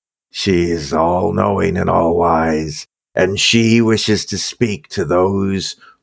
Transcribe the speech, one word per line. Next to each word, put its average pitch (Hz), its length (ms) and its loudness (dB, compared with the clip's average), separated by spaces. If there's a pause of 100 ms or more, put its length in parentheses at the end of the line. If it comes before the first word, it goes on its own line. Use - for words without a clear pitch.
(360)
She 87 360 2
is 82 220 -4
all-knowing 92 840 0
and 87 140 0
all-wise, 82 960 0 (260)
and - 260 -2
she 117 420 4
wishes 110 440 0
to 98 140 -6
speak - 500 -4
to 92 160 -4
those 95 680 -2 (280)